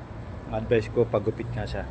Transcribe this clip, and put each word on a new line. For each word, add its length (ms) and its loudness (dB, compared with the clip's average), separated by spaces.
ang 160 -2
advice 240 4
ko, 160 4
paggupit 480 0
nga 160 -2
siya. 240 -4